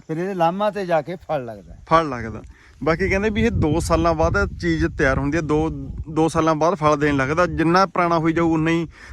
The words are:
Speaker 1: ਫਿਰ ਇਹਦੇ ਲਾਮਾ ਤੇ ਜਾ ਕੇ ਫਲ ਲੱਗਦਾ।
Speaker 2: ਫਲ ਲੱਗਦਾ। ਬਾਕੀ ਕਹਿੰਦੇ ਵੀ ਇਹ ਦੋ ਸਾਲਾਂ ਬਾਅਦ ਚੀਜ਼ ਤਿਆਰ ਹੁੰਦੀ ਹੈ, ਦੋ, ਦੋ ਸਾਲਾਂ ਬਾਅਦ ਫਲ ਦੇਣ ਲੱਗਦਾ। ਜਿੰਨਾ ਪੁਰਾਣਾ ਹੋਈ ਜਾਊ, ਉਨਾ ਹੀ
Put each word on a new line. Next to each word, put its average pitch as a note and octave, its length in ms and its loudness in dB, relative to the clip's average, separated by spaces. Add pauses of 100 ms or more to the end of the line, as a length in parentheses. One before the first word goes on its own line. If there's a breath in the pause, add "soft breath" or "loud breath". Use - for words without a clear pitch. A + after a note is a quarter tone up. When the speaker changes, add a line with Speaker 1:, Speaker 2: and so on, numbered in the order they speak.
Speaker 1:
ਫਿਰ D#3 100 -6
ਇਹਦੇ F#3+ 160 -4
ਲਾਮਾ F#3 380 0
ਤੇ G3+ 140 -6
ਜਾ E3+ 160 0
ਕੇ E3+ 140 -8
ਫਲ D3 300 -6
ਲੱਗਦਾ। G2+ 300 -14 (140)
Speaker 2:
ਫਲ D#3+ 200 4
ਲੱਗਦਾ। A2+ 340 -8 (400 soft breath)
ਬਾਕੀ E3 260 0
ਕਹਿੰਦੇ G3 200 0
ਵੀ A3 120 -2
ਇਹ A3+ 100 2
ਦੋ D#3+ 280 2
ਸਾਲਾਂ E3 340 2
ਬਾਅਦ E3+ 440 0
ਚੀਜ਼ E3 280 0
ਤਿਆਰ C3+ 340 0
ਹੁੰਦੀ C#3+ 180 0
ਹੈ, E3+ 40 0
ਦੋ, D#3 280 0 (400)
ਦੋ D#3+ 200 2
ਸਾਲਾਂ D#3+ 260 2
ਬਾਅਦ D#3+ 200 2
ਫਲ D3+ 240 2
ਦੇਣ D3 160 2
ਲੱਗਦਾ। C#3+ 300 2
ਜਿੰਨਾ E3 400 2
ਪੁਰਾਣਾ E3+ 320 0
ਹੋਈ E3 160 0
ਜਾਊ, E3 200 0
ਉਨਾ D#3+ 180 0
ਹੀ E3 160 -2 (260 loud breath)